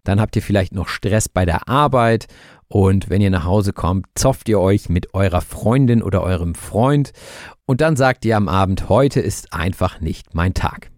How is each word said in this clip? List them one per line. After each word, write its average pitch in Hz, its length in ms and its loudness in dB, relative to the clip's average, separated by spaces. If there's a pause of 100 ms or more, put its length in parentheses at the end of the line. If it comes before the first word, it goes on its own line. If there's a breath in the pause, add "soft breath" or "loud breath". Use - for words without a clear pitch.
Dann 98 160 0
habt 110 160 -2
ihr 104 60 -2
vielleicht 98 320 -2
noch 90 140 -6
Stress 104 400 -2
bei 90 180 0
der 82 220 -2
Arbeit. 123 580 2 (400 loud breath)
Und 95 420 2
wenn 101 140 2
ihr 101 80 4
nach 90 140 0
Hause 95 280 0
kommt, 92 420 -2
zofft - 340 -2
ihr 104 120 4
euch 95 280 2
mit 87 260 -2
eurer 92 260 0
Freundin 120 600 2
oder 92 200 0
eurem 85 320 -2
Freund. 139 580 0 (540 loud breath)
Und 127 140 0
dann 156 160 2
sagt 127 280 0
ihr 110 120 2
am 104 120 0
Abend, 95 400 0
"Heute 135 320 2
ist - 320 -6
einfach 90 480 -4
nicht - 340 -8
mein 87 200 0
Tag." - 440 -6